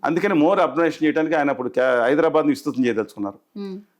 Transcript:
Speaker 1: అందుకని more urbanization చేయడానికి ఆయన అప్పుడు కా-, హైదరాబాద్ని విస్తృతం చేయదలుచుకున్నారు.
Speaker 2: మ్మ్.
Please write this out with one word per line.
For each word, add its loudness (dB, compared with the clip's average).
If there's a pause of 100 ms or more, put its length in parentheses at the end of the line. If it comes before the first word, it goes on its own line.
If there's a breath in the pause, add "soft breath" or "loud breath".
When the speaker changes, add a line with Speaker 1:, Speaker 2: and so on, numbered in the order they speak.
Speaker 1:
అందుకని 0
more 4
urbanization 0
చేయడానికి 0
ఆయన 0
అప్పుడు -4
కా-, 2
హైదరాబాద్ని 2
విస్తృతం -2
చేయదలుచుకున్నారు. -6
Speaker 2:
మ్మ్. -10 (200)